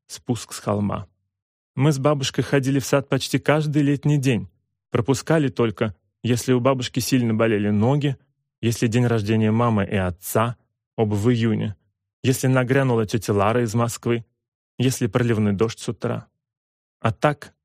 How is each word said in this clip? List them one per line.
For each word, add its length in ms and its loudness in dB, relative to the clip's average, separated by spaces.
спуск 440 -8
с 60 -10
холма. 480 -4
Мы 180 2
с 80 -4
бабушкой 420 0
ходили 380 0
в 60 -6
сад 220 0
почти 300 -2
каждый 440 0
летний 360 0
день, 300 0
пропускали 560 0
только, 480 -2
если 280 0
у 60 4
бабушки 400 0
сильно 360 0
болели 360 2
ноги, 460 2
если 280 0
день 180 2
рождения 460 2
мамы 320 2
и 100 -6
отца, 640 -2
оба 180 0
в 160 2
июне, 460 0
если 240 0
нагрянула 580 2
тётя 260 -2
Лара 300 2
из 140 -2
Москвы, 480 -2
если 300 0
проливной 460 0
дождь 260 -2
с 100 -14
утра. 380 -6
А 140 -2
так, 420 -2